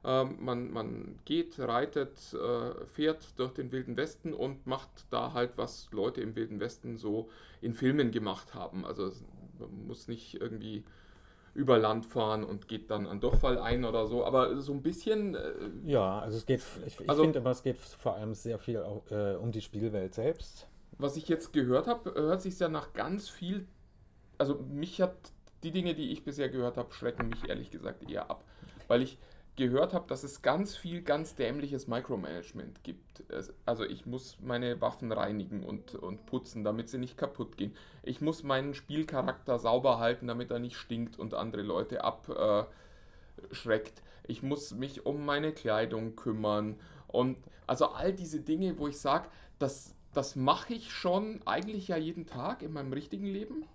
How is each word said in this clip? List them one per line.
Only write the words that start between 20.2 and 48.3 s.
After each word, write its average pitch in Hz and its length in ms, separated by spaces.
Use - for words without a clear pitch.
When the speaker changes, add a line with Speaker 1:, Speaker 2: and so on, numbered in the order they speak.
Speaker 1:
Was 143 180
ich 156 120
jetzt 165 240
gehört 131 340
hab, 233 200
hört 165 360
sich's 185 160
ja 175 100
nach 156 240
ganz 196 360
viel, 190 380
also 143 200
mich 147 320
hat, 185 140
die 165 80
Dinge, 175 240
die 151 160
ich - 140
bisher 143 240
gehört 123 280
hab, 123 160
schrecken 120 360
mich - 200
ehrlich - 220
gesagt - 400
eher - 200
ab, - 140
weil 123 140
ich 131 160
gehört 135 380
hab, 175 140
dass 131 160
es - 180
ganz 175 320
viel 175 280
ganz 156 340
dämliches 139 500
Micromanagement 87 960
gibt. - 480
Es, - 220
also 113 200
ich - 200
muss 127 360
meine 123 400
Waffen 117 320
reinigen 104 520
und, - 300
und - 320
putzen, 120 380
damit 110 240
sie 131 100
nicht 123 180
kaputt - 400
gehen. - 160
Ich 127 180
muss 156 220
meinen 139 320
Spielcharakter 135 840
sauber 120 400
halten, 117 260
damit 120 240
er 120 80
nicht 120 180
stinkt 117 440
und 110 140
andere - 280
Leute 101 400
ab, - 260
äh, 104 360
schreckt. 110 480
Ich 117 160
muss 143 320
mich 135 320
um 143 180
meine 147 280
Kleidung 113 640
kümmern 107 600
und 127 300
also 131 180
all 156 260
diese 165 280